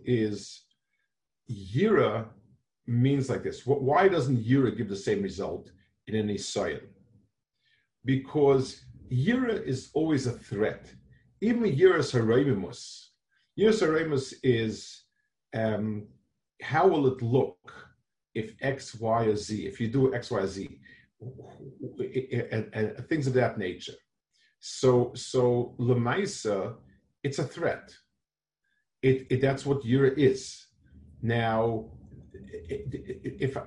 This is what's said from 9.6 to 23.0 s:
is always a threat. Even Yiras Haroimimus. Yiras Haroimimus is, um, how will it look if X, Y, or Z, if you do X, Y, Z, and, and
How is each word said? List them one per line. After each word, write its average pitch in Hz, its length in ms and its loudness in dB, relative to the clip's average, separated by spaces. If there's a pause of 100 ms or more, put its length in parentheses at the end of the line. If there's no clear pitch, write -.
is - 320 -6
always 151 320 0
a 117 60 -4
threat. - 600 -6 (480)
Even 233 220 0
Yiras 170 500 4
Haroimimus. 113 960 0 (500)
Yiras 202 240 6
Haroimimus 156 600 0
is, 113 640 0 (500)
um, 107 520 -2 (540)
how 170 280 4
will 151 180 4
it 127 160 0
look - 500 0 (640)
if 110 260 -6
X, - 380 -6
Y, 113 280 0
or 107 100 2
Z, 101 300 -6
if - 140 -10
you 113 80 -2
do 131 260 2
X, 120 160 -6
Y, 98 160 -2
Z, 95 320 -8 (420)
and, - 1500 -6
and 110 360 -4